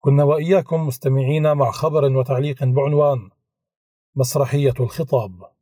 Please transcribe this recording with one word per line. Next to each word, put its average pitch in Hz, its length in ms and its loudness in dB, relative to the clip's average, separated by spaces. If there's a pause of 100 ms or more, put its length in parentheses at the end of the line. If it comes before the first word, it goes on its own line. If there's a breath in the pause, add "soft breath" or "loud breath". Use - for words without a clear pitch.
كنا 143 240 2
وإياكم 160 600 0
مستمعين 139 640 0
مع 139 180 2
خبر 147 460 0
وتعليق 135 480 -2
بعنوان: 139 640 0 (880)
مسرحية 135 640 0
الخطاب. 113 800 -4